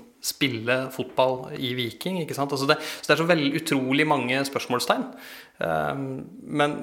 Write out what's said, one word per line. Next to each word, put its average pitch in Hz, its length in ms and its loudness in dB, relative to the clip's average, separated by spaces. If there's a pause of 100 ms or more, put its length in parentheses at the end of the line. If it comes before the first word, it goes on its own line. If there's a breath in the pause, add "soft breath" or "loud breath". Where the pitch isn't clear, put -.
(220)
spille 123 680 0
fotball 131 640 0
i 127 220 -4
Viking, 147 500 -4
ikke 135 120 -6
sant? 143 200 0
Altså 139 120 2
det, 151 120 4
så - 300 -2
det 147 80 4
er - 20 2
så 165 80 2
veldig 147 320 2
utrolig 139 480 2
mange 131 360 2
spørsmålstegn. 139 640 0 (540 loud breath)
Ehm, 139 440 0 (440)
men, 147 340 0